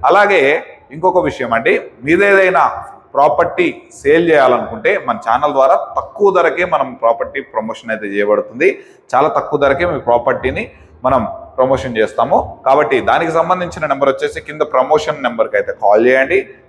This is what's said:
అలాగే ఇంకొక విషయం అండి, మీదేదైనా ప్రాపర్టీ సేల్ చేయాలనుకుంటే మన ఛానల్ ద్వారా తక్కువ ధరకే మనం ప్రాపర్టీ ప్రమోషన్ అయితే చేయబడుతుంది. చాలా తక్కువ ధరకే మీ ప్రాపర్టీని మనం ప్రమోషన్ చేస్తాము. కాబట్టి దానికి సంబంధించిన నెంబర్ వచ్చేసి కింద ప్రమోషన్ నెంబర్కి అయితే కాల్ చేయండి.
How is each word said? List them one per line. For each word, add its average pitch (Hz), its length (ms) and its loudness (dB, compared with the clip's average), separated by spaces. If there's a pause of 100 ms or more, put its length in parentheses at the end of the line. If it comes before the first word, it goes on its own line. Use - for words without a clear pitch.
(100)
అలాగే 196 320 4 (540)
ఇంకొక 180 320 2
విషయం 120 300 -6
అండి, 151 160 0 (320)
మీదేదైనా 185 580 2 (500)
ప్రాపర్టీ 165 500 2 (360)
సేల్ 165 300 2
చేయాలనుకుంటే 123 600 2 (160)
మన 117 100 -2 (100)
ఛానల్ 135 300 0
ద్వారా 135 180 4 (220)
తక్కువ 196 400 0
ధరకే 170 280 0 (100)
మనం 135 140 -2 (140)
ప్రాపర్టీ 120 380 -2 (140)
ప్రమోషన్ 110 400 -6
అయితే 107 200 -8
చేయబడుతుంది. 104 540 0 (460)
చాలా 139 140 4 (100)
తక్కువ 139 260 -4
ధరకే 139 280 2
మీ 139 60 -4 (120)
ప్రాపర్టీని 127 540 0 (420)
మనం 131 160 2 (340)
ప్రమోషన్ 127 440 0
చేస్తాము. 117 380 0 (280)
కాబట్టి 139 340 2 (100)
దానికి 160 280 0
సంబంధించిన 170 540 -4
నెంబర్ 139 200 0
వచ్చేసి 147 280 -6
కింద 151 220 -8 (140)
ప్రమోషన్ 143 500 0
నెంబర్కి 113 340 -2
అయితే 98 120 -6 (100)
కాల్ 110 260 4
చేయండి. 135 300 2 (300)